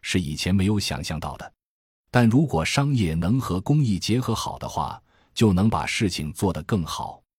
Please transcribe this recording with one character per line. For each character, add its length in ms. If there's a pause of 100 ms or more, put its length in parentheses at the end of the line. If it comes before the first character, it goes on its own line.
是 180
以 140
前 180
没 120
有 140
想 240
象 160
到 180
的。 160 (560)
但 180
如 180
果 180
商 300
业 200
能 260
和 220
公 220
益 160
结 200
合 140
好 240
的 100
话， 320 (340)
就 200
能 160
把 160
事 240
情 240
做 180
得 120
更 200
好。 380 (180)